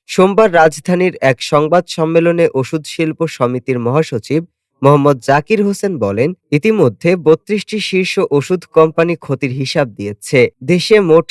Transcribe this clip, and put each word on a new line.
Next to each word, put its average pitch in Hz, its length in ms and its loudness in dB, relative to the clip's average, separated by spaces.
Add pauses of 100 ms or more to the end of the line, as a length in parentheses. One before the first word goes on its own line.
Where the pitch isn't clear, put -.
সোমবার 196 460 2
রাজধানীর 170 680 0
এক 135 200 0
সংবাদ 156 460 0
সম্মেলনে 170 680 0
ওষুধ 139 320 -4
শিল্প 160 340 -6 (100)
সমিতির 123 500 -4
মহাসচিব 135 640 -2 (400)
মোহাম্মদ 143 400 4
জাকির 151 420 0
হোসেন 202 340 -4
বলেন, 107 320 -2 (220)
ইতিমধ্যে 165 680 0
বত্রিশটি 175 600 0
শীর্ষ 185 340 -2 (180)
ওষুধ 143 300 -2 (120)
কোম্পানি 165 420 2
ক্ষতির 135 380 -6
হিসাব 135 420 -4
দিয়েছে। 104 440 -4 (240)
দেশে 175 360 2
মোট 165 320 4